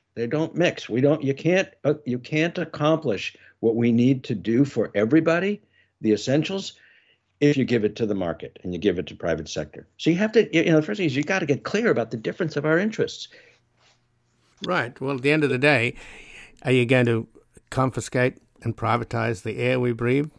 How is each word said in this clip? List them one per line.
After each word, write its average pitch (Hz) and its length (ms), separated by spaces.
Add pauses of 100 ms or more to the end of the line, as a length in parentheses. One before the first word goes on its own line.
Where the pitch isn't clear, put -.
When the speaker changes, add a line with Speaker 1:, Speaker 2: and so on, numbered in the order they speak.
(140)
Speaker 1:
They 117 120
don't 151 280
mix. 160 340
We 113 120
don't, 143 220
you 135 120
can't, 180 340 (160)
uh, 143 100 (100)
you 123 140
can't 156 400
accomplish 156 800 (240)
what 113 160
we 117 160
need 127 320
to 120 100
do 113 300
for 113 300
everybody, 165 640 (400)
the 110 120
essentials, 151 640 (640)
if 147 160
you 131 80
give 117 200
it 104 120
to 117 100
the 101 80
market 87 480
and 90 100
you 87 60
give 90 200
it 82 80
to 85 80
private 80 340
sector. - 380 (120)
So - 120
you 170 60
have 214 160
to, 220 240
you 170 140
know, 156 100
the 156 60
first 208 120
thing 185 80
is 131 100
you 143 60
gotta 185 240
get 135 180
clear 214 260
about 120 200
the 127 60
difference 156 400
of 143 80
our 156 140
interests. - 500 (1400)
Speaker 2:
Right. 147 360
Well, 139 160
at 123 60
the 143 100
end 156 120
of 131 60
the 127 80
day, 123 380 (640)
are 123 100
you 123 140
going 127 180
to 117 240 (400)
confiscate 127 720 (240)
and 113 120
privatize 113 680
the 113 160
air 123 200
we 123 140
breathe? 123 460